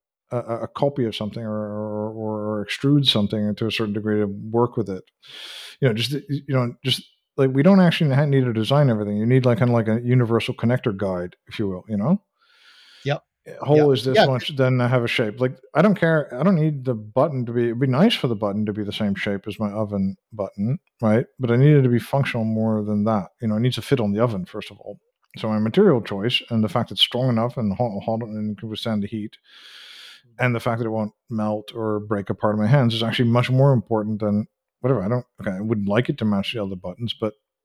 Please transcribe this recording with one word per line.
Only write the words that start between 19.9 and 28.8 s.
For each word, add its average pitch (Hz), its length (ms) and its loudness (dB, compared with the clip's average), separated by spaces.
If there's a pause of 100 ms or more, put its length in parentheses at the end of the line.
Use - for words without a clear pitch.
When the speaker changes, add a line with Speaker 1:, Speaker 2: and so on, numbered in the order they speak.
Speaker 1:
button, 107 460 -4 (220)
right? 113 240 2 (140)
But 120 120 0
I 117 40 4
need 143 220 6
it 135 60 6
to 127 60 4
be 120 100 4
functional 127 440 -2
more 110 400 0
than 104 220 0
that. 107 240 0 (120)
You 117 60 -2
know, 107 80 0
it 110 60 0
needs 123 140 0
to 117 60 -6
fit 120 200 0
on 104 100 0
the 101 80 0
oven, 110 240 0
first - 260 -12
of 101 120 -20
all. 101 180 -16 (380)
So 117 100 -6
my 107 120 0
material 123 420 4
choice 101 480 -2
and 113 120 2
the 107 60 2
fact 117 240 -2
it's 101 80 -6
strong 127 300 0
enough 117 260 0
and 110 160 -2
hot, 107 320 -2
hot 113 200 -2
and 107 340 -6
can 113 100 -12
withstand 107 340 -4